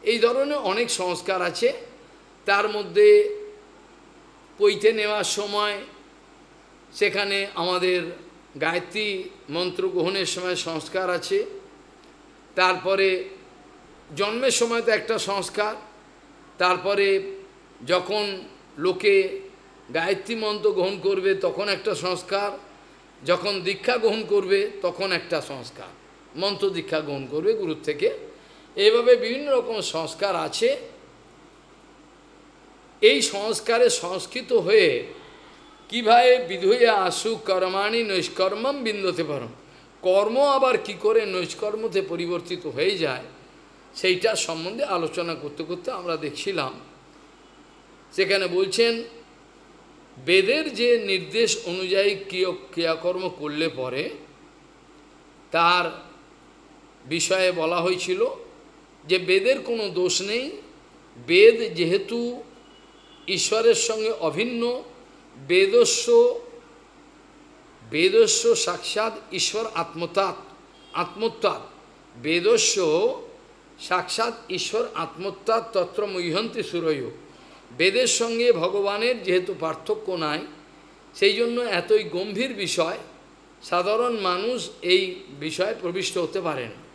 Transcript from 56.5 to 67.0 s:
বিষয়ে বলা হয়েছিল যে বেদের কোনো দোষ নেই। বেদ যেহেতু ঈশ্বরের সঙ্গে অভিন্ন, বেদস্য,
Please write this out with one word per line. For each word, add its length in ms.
বিষয়ে 460
বলা 300
হয়েছিল 440
যে 120
বেদের 420
কোনো 280
দোষ 320
নেই। 300
বেদ 460
যেহেতু 720
ঈশ্বরের 480
সঙ্গে 360
অভিন্ন, 720
বেদস্য, 920